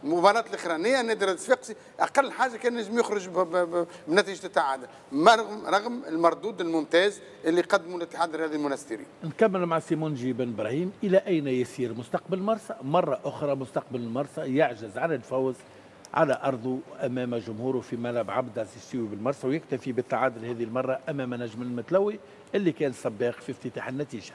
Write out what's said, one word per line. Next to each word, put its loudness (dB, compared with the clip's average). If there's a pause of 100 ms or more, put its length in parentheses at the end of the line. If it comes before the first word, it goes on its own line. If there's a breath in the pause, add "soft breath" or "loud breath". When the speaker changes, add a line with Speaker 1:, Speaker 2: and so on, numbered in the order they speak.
Speaker 1:
المباراة 4
الأخرانية 0
النادي 0
الصفاقسي 0 (240 loud breath)
أقل 2
حاجة -2
كان 0
لازم -2
يخرج 0
ب-، 0
ب-، 2
ب-، 2 (200 loud breath)
بنتيجة 2
التعادل، 0 (240 loud breath)
ما 10
رغم، -4
رغم 0
المردود 2
الممتاز 4 (260 loud breath)
اللي 4
قدمه 2
الاتحاد -2
الرياضي -2
المنستيري. -2 (180)
Speaker 2:
نكمل 2
مع 2
سيمونجي -2
بن -2
إبراهيم، -2 (120)
إلى 6
أين 2
يسير -2
مستقبل -4
مرسى؟ -2
مرة 2
أخرى -2
مستقبل -6
مرسى -4
يعجز 2
عن 0
الفوز -2 (580 loud breath)
على 4
أرضه -2 (280)
أمام -2
جمهوره -2
في -8
ملعب -2
عبد -2
العزيز -6 (100)
الشيوي -4
بالمرسى، -4
ويكتفي -2
بالتعادل 0
هذه -4
المرة -2 (100)
أمام -4
نجم -8
المتلوي 0 (360 loud breath)
اللي 4
كان 0
سباق -2
في -10
افتتاح -8
النتيجة. -6